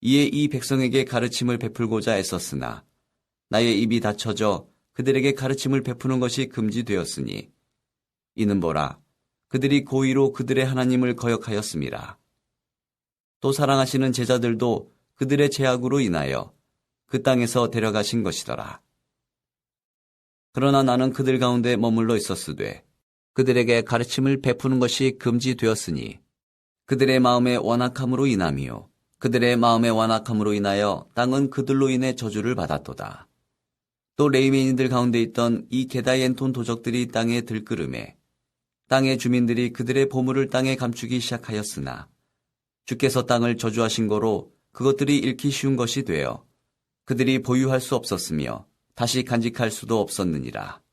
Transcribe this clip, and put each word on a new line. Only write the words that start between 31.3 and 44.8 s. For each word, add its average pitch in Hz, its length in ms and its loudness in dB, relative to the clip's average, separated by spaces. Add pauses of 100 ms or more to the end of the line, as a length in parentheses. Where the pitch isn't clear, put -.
그들로 135 400 2
인해 127 260 0
저주를 110 400 -4
받았도다. - 720 -6 (880)
또 147 120 4
레이멘인들 131 600 4
가운데 120 320 2
있던 117 480 0
이 127 180 -2
게다엔톤 127 640 0
도적들이 120 560 -4
땅에 117 340 0
들끓음에, 104 760 -8 (720)
땅의 135 300 2
주민들이 120 540 0
그들의 135 380 0
보물을 131 400 0
땅에 131 260 0
감추기 123 460 -4
시작하였으나, 104 880 -8 (760)
주께서 123 420 0
땅을 120 300 2
저주하신 113 500 -2
거로 107 440 0 (200)
그것들이 139 480 2